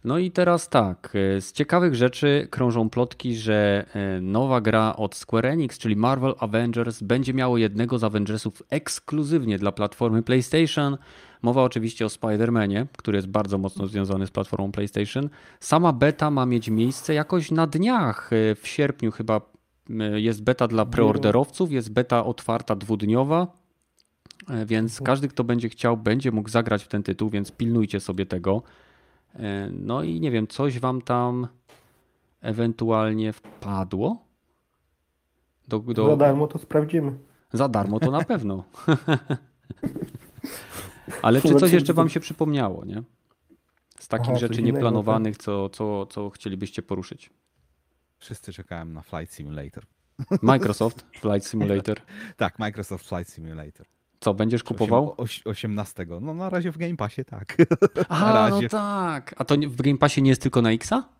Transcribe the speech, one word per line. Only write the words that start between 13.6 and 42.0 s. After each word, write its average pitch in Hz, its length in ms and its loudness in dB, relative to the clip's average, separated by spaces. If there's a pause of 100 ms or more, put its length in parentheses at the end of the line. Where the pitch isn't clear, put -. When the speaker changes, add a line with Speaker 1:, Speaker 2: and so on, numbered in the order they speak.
Speaker 1:
związany 98 400 -2
z - 40 -12
platformą 98 400 -6
PlayStation. 104 580 -4 (300)
Sama 160 340 2
beta 147 380 2
ma 131 140 2
mieć 120 240 0
miejsce 120 440 0
jakoś 156 380 0
na 160 160 2
dniach, 185 680 0
e, 110 220 4
w - 120 -16
sierpniu 135 440 0
chyba, 110 300 0 (580)
e, 107 220 -2
jest 107 220 0
beta 123 240 2
dla 110 180 2
Speaker 2:
Było. 117 80 -8
Speaker 1:
preorderowców, 117 760 2
jest 113 220 -4
beta 120 320 2
otwarta 117 500 -4
dwudniowa, 113 720 0 (1000)
e, 110 160 -4
więc 110 280 0
Speaker 2:
Mhm. 135 120 -10
Speaker 1:
każdy, 135 220 2
kto 131 160 -2
będzie 120 260 0
chciał, 117 280 0
będzie 113 340 0
mógł 107 180 -2
zagrać 113 340 0
w - 40 -20
ten 104 160 -4
tytuł, 101 260 -2
więc 101 220 -4
pilnujcie 117 480 0
sobie 95 260 -4
tego. 95 360 0 (720)
E, 98 360 -6
no 110 320 -6
i 165 160 -4
nie 151 120 -2
wiem, 110 160 0
coś 135 320 -4
wam 127 220 -2
tam 123 460 -2 (960)
ewentualnie 110 920 0
wpadło? 98 920 -6 (1400)
Do, 110 120 -2
do 113 300 0
Speaker 2:
Za 151 60 6
darmo 143 320 4
to 156 120 -8
sprawdzimy. 151 580 0 (360)
Speaker 1:
Za 127 140 2
darmo 107 320 0
to 127 120 2
na 156 120 0
pewno. 104 400 -4 (240)
<laughs> 156 100 6 (2250)
Ale 123 200 4
czy 165 60 4
Speaker 2:
Znaczy, 143 120 8
Speaker 1:
coś 175 120 6
jeszcze 170 220 4
wam 165 140 4